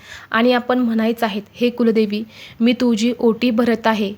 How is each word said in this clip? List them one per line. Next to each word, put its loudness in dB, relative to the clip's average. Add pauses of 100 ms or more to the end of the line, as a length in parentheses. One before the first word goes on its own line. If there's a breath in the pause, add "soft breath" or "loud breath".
(300 loud breath)
आणि 2
आपण 0
म्हणायचं 0
आहे, -4 (140)
"हे 0
कुलदेवी, 0 (380 loud breath)
मी 4
तुझी 0
ओटी 2
भरत 0
आहे, 0